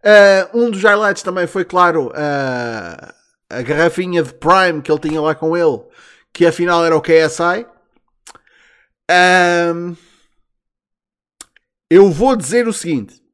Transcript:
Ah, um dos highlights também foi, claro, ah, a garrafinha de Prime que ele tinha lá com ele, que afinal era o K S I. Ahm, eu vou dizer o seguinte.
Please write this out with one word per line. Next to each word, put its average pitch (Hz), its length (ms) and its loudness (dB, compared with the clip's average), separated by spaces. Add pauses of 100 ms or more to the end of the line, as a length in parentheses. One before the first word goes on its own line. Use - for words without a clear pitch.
Ah, 202 500 6
um 233 180 0
dos 190 100 -6
highlights 208 420 0
também 185 240 -4
foi, 190 160 -6
claro, 170 520 0
ah, 123 960 -8 (360)
a 127 120 -10
garrafinha 165 640 -4
de 131 100 -10
Prime 175 480 0
que 156 100 -6
ele 151 80 0
tinha 156 220 -6
lá 151 140 -2
com 160 200 -4
ele, 156 280 -2 (500)
que 175 120 2
afinal 170 400 0
era 165 100 2
o 151 60 0
K 165 120 0
S 160 280 2
I. 180 240 -2 (1400)
Ahm, 175 840 0 (1900)
eu 190 200 6
vou 226 280 0
dizer 220 300 -2
o 214 60 -4
seguinte. 139 480 -8 (120)